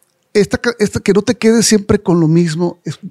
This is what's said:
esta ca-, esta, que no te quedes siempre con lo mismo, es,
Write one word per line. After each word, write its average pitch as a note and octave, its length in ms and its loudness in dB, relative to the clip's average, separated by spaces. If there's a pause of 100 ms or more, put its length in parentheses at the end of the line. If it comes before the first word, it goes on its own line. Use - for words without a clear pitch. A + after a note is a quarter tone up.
(340)
esta - 240 0
ca-, - 220 -4
esta, - 200 -2
que - 140 0
no G3+ 80 2
te A#3 160 -2
quedes A3+ 280 2
siempre G#3 360 0
con F3 180 0
lo D#3+ 80 2
mismo, E3+ 560 0
es, - 160 -12 (120)